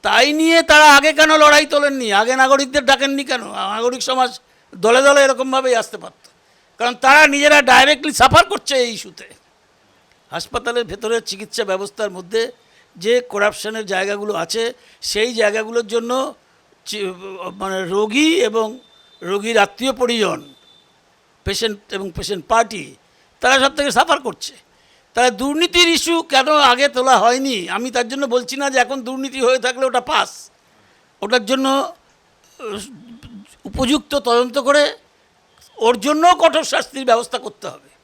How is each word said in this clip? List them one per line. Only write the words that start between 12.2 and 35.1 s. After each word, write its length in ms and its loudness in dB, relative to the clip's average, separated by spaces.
যে 180 -2
করাপশনের 600 -4
জায়গাগুলো 400 -4
আছে, 200 -4
সেই 200 -2
জায়গাগুলোর 520 -2
জন্য 180 -4
চি-, 260 -8
মানে 160 -6
রোগী 340 2
এবং 180 -2
রোগীর 440 -4
আত্মীয় 360 -6
পরিজন, 380 -2
পেশেন্ট 340 -6
এবং 100 -8
পেশেন্ট 340 -8
পার্টি, 320 0
তারা 220 4
সব 140 0
থেকে 200 -2
সাফার 300 0
করছে। 260 -12
তাহলে 180 2
দুর্নীতির 540 0
ইস্যু 200 -2
কেন 140 2
আগে 240 0
তোলা 280 2
হয়নি? 340 0
আমি 180 -6
তার 160 -2
জন্য 120 -6
বলছি 260 -4
না 120 -4
যে 120 0
এখন 120 -8
দুর্নীতি 400 -8
হয়ে 180 2
থাকলে 240 -4
ওটা 120 -2
পাস, 180 -2
ওটার 280 -2
জন্য, 180 -2
আহ, 1900 -16
উপযুক্ত 440 -4
তদন্ত 300 0
করে 160 2